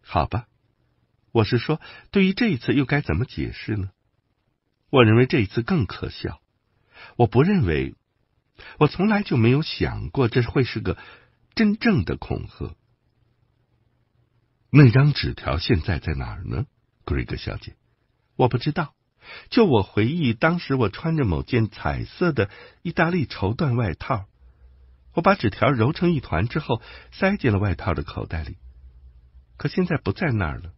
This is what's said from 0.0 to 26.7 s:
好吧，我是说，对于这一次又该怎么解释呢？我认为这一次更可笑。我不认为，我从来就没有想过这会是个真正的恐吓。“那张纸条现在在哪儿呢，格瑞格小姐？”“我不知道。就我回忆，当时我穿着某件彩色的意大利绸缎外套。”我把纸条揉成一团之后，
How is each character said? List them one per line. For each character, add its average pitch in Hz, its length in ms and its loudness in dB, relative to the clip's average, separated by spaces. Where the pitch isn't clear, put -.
好 80 240 -2
吧， - 220 -8
我 113 140 4
是 123 120 0
说， 156 220 -2
对 196 140 4
于 190 80 0
这 233 160 0
一 143 80 0
次 - 160 -2
又 135 100 2
该 143 160 0
怎 - 160 -4
么 101 80 -2
解 62 300 -6
释 - 240 -6
呢？ 95 120 -6
我 131 160 8
认 110 100 6
为 127 120 6
这 151 120 2
一 104 60 2
次 - 160 -4
更 147 240 0
可 - 240 -10
笑。 - 320 -10
我 120 100 4
不 117 160 4
认 175 240 4
为， 67 300 -2
我 151 120 4
从 185 180 -2
来 208 160 2
就 180 140 -2
没 113 120 4
有 139 120 2
想 107 480 -4
过 135 180 0
这 127 140 2
会 120 240 0
是 110 160 -8
个 95 160 -4
真 214 220 2
正 185 260 2
的 76 140 -4
恐 - 300 -8
吓。 - 280 -12
“那 139 200 10
张 135 240 4
纸 62 200 -4
条 - 240 -4
现 92 220 0
在 78 200 -4
在 - 160 -6
哪 67 160 -8
儿 98 120 -12
呢， 69 220 -6
格 - 100 -2
瑞 64 80 -2
格 - 140 -8
小 - 180 -8
姐 - 220 -16
？”“我 123 140 2
不 - 80 -4
知 147 160 -4
道。 - 200 -6
就 233 140 6
我 117 180 4
回 107 240 0
忆， 143 260 0
当 165 240 0
时 139 160 -4
我 123 160 0
穿 160 260 -4
着 151 80 0
某 80 200 0
件 113 260 0
彩 69 340 -6
色 - 280 -2
的 107 180 0
意 170 100 -8
大 165 200 0
利 170 160 0
绸 98 260 -4
缎 127 220 0
外 110 180 -2
套。” 98 320 -6
我 165 80 -2
把 196 140 4
纸 - 160 -2
条 107 180 0
揉 127 240 2
成 175 200 0
一 139 60 0
团 92 280 -2
之 - 100 -6
后， 135 240 -4